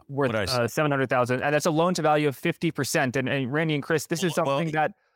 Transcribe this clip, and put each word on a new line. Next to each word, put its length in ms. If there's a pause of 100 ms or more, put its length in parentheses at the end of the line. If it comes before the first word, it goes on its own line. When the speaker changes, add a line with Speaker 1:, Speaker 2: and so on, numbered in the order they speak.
Speaker 1:
worth, 220
Speaker 2:
what 60
I 80
Speaker 1:
uh, 20
Speaker 2:
said. 260
Speaker 1:
seven 200
hundred 180
thousand. 320
And 140
that's 100
a 60
loan 240
to 80
value 240
of 100
fifty 320
percent. 460
And, 120
and 240
Randy 220
and 80
Chris, 240
this 180
is 140
Speaker 2:
Well, 80
well, 140
Speaker 1:
something 140
that, 180 (240)